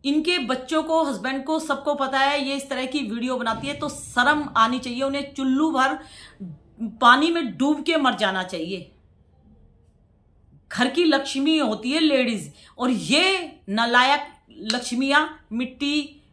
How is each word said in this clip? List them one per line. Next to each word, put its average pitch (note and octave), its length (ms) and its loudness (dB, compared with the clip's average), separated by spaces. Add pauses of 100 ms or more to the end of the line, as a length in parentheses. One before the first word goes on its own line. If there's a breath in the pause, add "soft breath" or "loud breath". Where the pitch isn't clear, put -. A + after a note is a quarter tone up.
इनके D4+ 380 2
बच्चों B3+ 420 -2
को, D#4+ 200 2
हस्बैंड C4 420 -4
को, D#4+ 140 0
सबको D4 360 -2
पता C4+ 240 -2
है C#4+ 220 2
ये C#4 140 -4
इस C4+ 140 -8
तरह C4 160 -4
की C4+ 160 -4
वीडियो A#3+ 360 -4
बनाती A#3 300 -4
है, C#4+ 60 -6
तो D4 160 -6
शर्म C#4+ 580 0 (100)
आनी A#3+ 220 2
चाहिए B3+ 240 -6
उन्हें। C#4 300 -4
चुल्लू C4+ 380 0
भर C4 260 0 (1000 loud breath)
पानी C#4 340 6
में C4 260 -2
डूब D4 260 0
के E4 140 2
मर C4 200 2
जाना F#3+ 280 0
चाहिए। F3 460 -8 (1800)
घर B3 180 0
की D#4+ 160 0
लक्ष्मी C#4 540 2
होती B3 320 -2
है D#4 80 0
लेडीज, A#3 520 2 (260 loud breath)
और B3 120 0
ये D#4+ 680 0 (100)
नालायक B3 640 2 (320)
लक्ष्मियाँ C4+ 640 0 (240)
मिट्टी C#4 800 -4